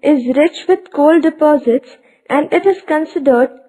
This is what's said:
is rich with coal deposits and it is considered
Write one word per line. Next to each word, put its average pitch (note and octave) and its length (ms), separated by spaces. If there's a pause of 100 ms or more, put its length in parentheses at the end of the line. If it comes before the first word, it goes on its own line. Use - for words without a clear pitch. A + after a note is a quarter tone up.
is B3+ 340
rich D#4 320
with F#4 260
coal D#4 260
deposits D4+ 680 (400)
and - 240
it F4 120
is G4 220
considered C#4 600 (200)